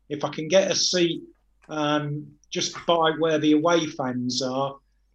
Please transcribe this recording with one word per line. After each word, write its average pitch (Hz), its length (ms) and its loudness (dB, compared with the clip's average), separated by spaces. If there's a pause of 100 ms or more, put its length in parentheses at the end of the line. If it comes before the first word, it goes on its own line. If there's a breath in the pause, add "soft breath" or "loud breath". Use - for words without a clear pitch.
If 147 140 -8
I 147 60 -2
can 156 180 -8
get 175 240 4
a 165 40 0
seat, 175 460 0 (480)
um, 147 580 -2 (220)
just - 260 -6 (120)
by 165 320 4
where 160 180 2
the 151 160 4
away 165 320 4
fans 127 560 -4
are, 135 340 -4 (400)